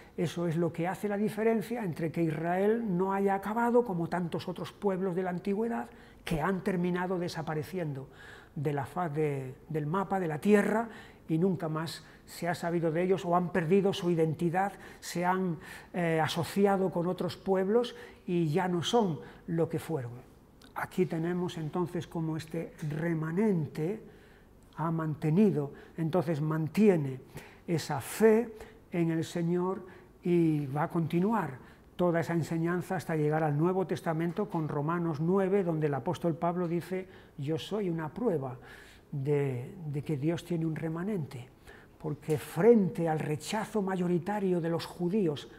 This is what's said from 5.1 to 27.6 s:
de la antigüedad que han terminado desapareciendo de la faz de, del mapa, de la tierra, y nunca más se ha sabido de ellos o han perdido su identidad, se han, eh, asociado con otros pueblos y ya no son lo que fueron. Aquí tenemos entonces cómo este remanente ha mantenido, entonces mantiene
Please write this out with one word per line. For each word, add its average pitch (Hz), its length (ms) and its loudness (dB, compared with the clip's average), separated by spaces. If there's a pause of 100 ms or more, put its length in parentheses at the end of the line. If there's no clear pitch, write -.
de 185 80 -2
la 180 60 -2
antigüedad 226 600 -4 (340)
que 160 160 -2
han 180 240 -2
terminado 180 560 0
desapareciendo 156 880 -6 (480)
de 147 160 -2
la 139 140 -2
faz 175 280 -4
de, 139 420 -2 (120)
del 151 180 -4
mapa, 190 360 0
de 170 80 -2
la 151 100 -4
tierra, 208 480 4 (400)
y 160 100 2
nunca 170 300 2
más 156 380 -6 (200)
se - 220 -6
ha 175 80 0
sabido 170 360 0
de 170 120 2
ellos 185 220 2
o 175 100 4
han 180 160 2
perdido 185 400 4
su 175 180 0
identidad, 175 600 2 (300)
se 175 240 -4
han, 180 320 0 (360)
eh, 165 280 2
asociado 190 720 2
con 170 160 0
otros 180 280 -2
pueblos 196 600 2 (300)
y 170 240 2
ya 180 200 2
no 175 120 2
son 202 380 2 (280)
lo 165 200 2
que 160 120 -4
fueron. 131 320 -6 (640)
Aquí - 300 -2
tenemos 175 520 -2
entonces 165 480 -4
cómo 160 300 -4
este 165 380 -8 (160)
remanente 165 1120 0 (720)
ha 160 160 -2
mantenido, 156 800 2 (240)
entonces 160 460 0
mantiene 156 800 2 (440)